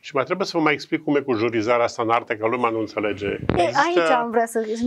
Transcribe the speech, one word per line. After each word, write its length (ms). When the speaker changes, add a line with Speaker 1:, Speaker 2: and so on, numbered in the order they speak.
Speaker 1:
Și 120
mai 100
trebuie 220
să 100
vă 60
mai 100
explic 320
cum 120
e 40
cu 140
jurizarea 500
asta 180
în 80
arte, 260
că 100
lumea 240
nu 80
înțelege. 480
Speaker 2:
E, 140
Speaker 1:
Există 280
Speaker 2:
aici 100
am 200
vrea 160
să, 200